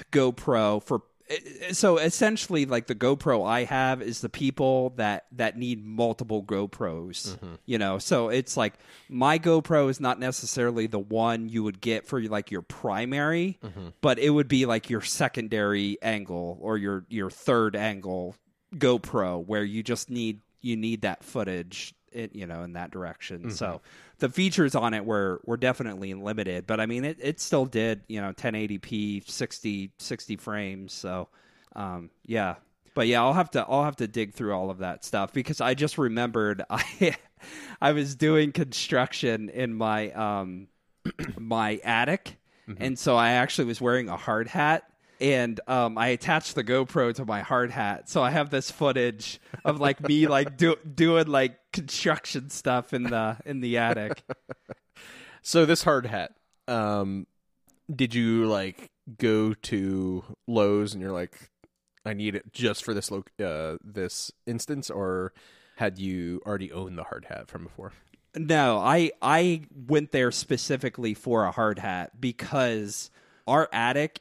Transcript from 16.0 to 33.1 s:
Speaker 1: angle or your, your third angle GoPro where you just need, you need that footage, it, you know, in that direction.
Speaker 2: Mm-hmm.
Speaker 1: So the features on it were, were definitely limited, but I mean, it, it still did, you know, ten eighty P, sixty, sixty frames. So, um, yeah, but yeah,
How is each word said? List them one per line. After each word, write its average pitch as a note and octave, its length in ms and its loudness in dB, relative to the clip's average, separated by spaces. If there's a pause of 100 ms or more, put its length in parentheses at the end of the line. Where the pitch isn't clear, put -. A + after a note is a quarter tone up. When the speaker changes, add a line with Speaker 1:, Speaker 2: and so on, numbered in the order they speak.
Speaker 1:
angle F2+ 600 -4
or G#2+ 180 0
your, G2 300 -2
your G2+ 200 -2
third A2 460 2
angle G2 600 -4 (400)
GoPro G2+ 720 0
where G#2 180 -2
you G#2 200 -4
just A#2+ 260 -4
need, A2 320 -6 (200)
you A#2+ 160 -4
need A2 260 -4
that F#2+ 200 -4
footage, F#2 720 -6 (180)
it, A2+ 240 -10
you F#2+ 120 -10
know, E2+ 160 -10
in F2 100 -12
that F2 160 -10
direction. F2 520 -12
Speaker 2:
Mm-hmm. A2 100 -8
Speaker 1:
So F#2 300 -6 (360)
the C3+ 120 0
features E3+ 460 2
on A2+ 180 0
it G#2 120 -4
were, G2 400 0
were A#2 120 -2
definitely G#2+ 580 -2
limited, G2 520 -4
but A2 120 0
I A2 80 0
mean, B2 180 -4
it, D#3+ 160 -6
it D3 180 -4
still C#3 260 2
did, A2+ 420 -2
you A2 120 -8
know, G2 140 -6
ten A#2 220 -6
eighty G#2 240 -4
P, G#2 460 -4
sixty, G2+ 760 -6
sixty - 360 -8
frames. F#2+ 560 -8
So, F#2 380 -8 (460)
um, F2+ 340 -10 (160)
yeah, G#2 300 -2 (400)
but A#2 120 2
yeah, A#2+ 140 4